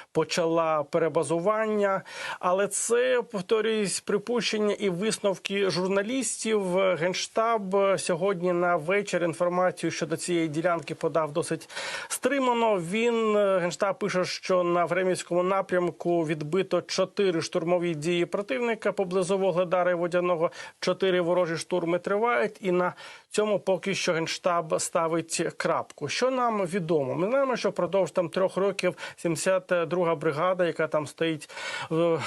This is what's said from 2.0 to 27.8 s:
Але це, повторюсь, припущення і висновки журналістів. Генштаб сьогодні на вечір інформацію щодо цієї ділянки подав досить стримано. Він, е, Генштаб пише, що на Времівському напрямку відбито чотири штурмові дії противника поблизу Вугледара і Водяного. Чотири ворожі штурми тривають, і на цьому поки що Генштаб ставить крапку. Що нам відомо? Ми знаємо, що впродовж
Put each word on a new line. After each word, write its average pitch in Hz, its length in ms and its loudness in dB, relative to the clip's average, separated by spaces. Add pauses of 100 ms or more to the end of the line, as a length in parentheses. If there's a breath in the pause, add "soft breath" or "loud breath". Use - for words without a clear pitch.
Але 190 280 2
це, 240 540 0 (100)
повторюсь, 214 680 0
припущення 208 720 0
і 208 140 0
висновки 196 800 0
журналістів. 196 1080 0
Генштаб 190 1000 0 (220)
сьогодні 180 540 0
на 175 240 2
вечір 180 480 0
інформацію 175 640 0
щодо 160 260 -4
цієї 170 320 0
ділянки 160 460 -2
подав 156 380 -2
досить 160 360 -4 (400 loud breath)
стримано. 240 720 2
Він, 220 580 0
е, 196 220 4
Генштаб 185 400 0
пише, 185 260 0
що 180 380 0
на 175 220 2
Времівському 175 580 0
напрямку 180 840 0
відбито 165 560 -2
чотири 185 600 0
штурмові 175 520 0
дії 175 320 0
противника 214 640 -2
поблизу 190 460 0
Вугледара 180 520 2
і 180 40 2
Водяного. 175 560 0 (300 loud breath)
Чотири 180 400 2
ворожі 170 360 2
штурми 170 420 -2
тривають, 214 640 0
і 185 120 -2
на 180 200 2 (380 loud breath)
цьому 208 280 2
поки 190 360 0
що - 180 0
Генштаб 170 680 0
ставить 165 760 -2
крапку. 147 520 -2
Що 247 220 0
нам 240 360 0
відомо? 156 480 0
Ми 165 120 0
знаємо, 262 300 0
що 202 140 0
впродовж 175 400 0